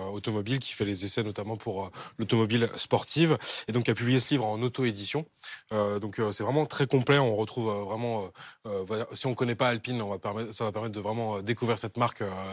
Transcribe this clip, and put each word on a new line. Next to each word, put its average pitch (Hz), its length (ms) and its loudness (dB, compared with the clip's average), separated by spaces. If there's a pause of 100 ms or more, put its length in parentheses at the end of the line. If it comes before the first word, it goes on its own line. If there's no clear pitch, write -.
automobile, 107 540 -2
qui - 120 -8
fait - 140 -2
les 101 180 0
essais 104 200 0
notamment 107 340 -4
pour, 98 260 -4
euh, 92 60 -8 (280)
l'automobile 113 600 4
sportive, 151 600 4 (300)
et 110 60 0
donc 120 100 4
qui - 80 4
a 107 40 4
publié 123 260 4
ce - 80 -2
livre 131 160 2
en 107 160 -2
auto-édition. 120 640 -2 (480)
Euh, 104 260 2
donc, 104 200 -6
euh, 107 120 2
c'est 104 120 -2
vraiment 143 220 2
très 139 220 0
complet. 139 320 6
On 117 160 4
retrouve, 110 340 0
euh, 101 140 -2
vraiment, 113 380 -2
euh, - 480 -12
euh, 98 180 -2
voilà, 110 260 -2
si 135 140 -2
on 123 80 0
connaît 120 200 0
pas 131 120 4
Alpine, 120 340 -2
on 101 80 -4
va 98 80 -2
permettre, 107 360 -4
ça 117 100 -4
va 110 80 0
permettre 107 240 -4
de 107 60 -6
vraiment, 107 340 -2
euh, 98 60 -4
découvrir 113 360 0
cette 110 200 -4
marque, 120 240 0
euh, 98 100 -2 (220)